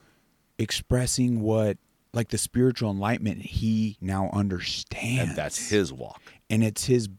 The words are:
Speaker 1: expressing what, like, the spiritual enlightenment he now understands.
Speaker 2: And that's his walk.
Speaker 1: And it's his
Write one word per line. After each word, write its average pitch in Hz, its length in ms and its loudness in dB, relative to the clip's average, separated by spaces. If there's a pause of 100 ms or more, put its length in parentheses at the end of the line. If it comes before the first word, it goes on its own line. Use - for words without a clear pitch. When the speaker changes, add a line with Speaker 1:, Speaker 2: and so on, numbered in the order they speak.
(580)
Speaker 1:
expressing 123 840 0
what, 107 380 2 (340)
like, 117 160 -2
the 117 80 -2
spiritual 123 540 2
enlightenment 101 500 -2
he 110 640 0
now 95 300 0
understands. 101 1000 -2
Speaker 2:
And 73 80 -6
that's - 320 -6
his 98 200 4
walk. 62 300 -12 (300)
Speaker 1:
And 110 120 4
it's 110 220 0
his 120 240 4 (100)